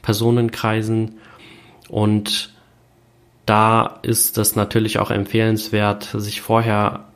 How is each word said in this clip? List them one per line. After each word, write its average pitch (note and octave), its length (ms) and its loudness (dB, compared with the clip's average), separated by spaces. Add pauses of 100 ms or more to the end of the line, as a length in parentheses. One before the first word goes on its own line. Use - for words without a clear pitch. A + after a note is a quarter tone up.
Personenkreisen. A2 1080 0 (760)
Und G#2 640 -2 (920)
da A2 560 2
ist - 340 -2
es G#2+ 180 0
natürlich A2 440 0
auch G2+ 120 -2
empfehlenswert, G#2+ 1000 0
sich G#2 300 -6
vorher A2 720 0